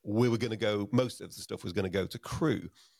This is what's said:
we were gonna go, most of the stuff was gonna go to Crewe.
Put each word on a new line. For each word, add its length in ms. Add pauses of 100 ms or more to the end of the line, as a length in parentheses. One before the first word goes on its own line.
we 260
were 80
gonna 180
go, 360
most 300
of 140
the 60
stuff 220
was 100
gonna 160
go 160
to 140
Crewe. 500 (300)